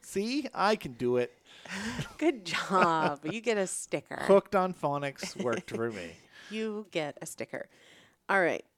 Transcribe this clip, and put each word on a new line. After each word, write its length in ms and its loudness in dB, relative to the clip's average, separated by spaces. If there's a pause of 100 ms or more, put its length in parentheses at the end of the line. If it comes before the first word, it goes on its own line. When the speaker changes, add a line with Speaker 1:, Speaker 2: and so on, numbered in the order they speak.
Speaker 1:
See, 520 -2
I 220 4
can 180 -8
do 240 2
it. 140 0 (460)
Speaker 2:
<laughs> 400 -8
Good 260 0
job. 800 2
You 160 -4
get 180 2
a 80 2
sticker. 600 -6
Speaker 1:
Hooked 300 6
on 180 2
phonics 680 -4
worked 280 -2
for 200 -2
me. 260 -10
Speaker 2:
<laughs> 340 -20
You 400 -6
get 320 -4
a 40 -12
sticker. 420 -10 (600)
All 140 4
right. 220 0 (140)